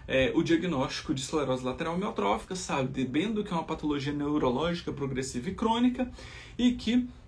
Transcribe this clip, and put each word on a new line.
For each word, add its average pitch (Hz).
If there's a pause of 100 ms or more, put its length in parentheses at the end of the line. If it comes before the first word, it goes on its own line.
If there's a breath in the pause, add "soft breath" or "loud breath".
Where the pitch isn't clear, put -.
é, 131
o 165
diagnóstico 160
de 131
esclerose 127
lateral 160
amiotrófica, 202
sabendo 147
que 202
é -
uma 160
patologia 147
neurológica 147
progressiva 135
e -
crônica 247 (460 loud breath)
e 247
que, 247 (200)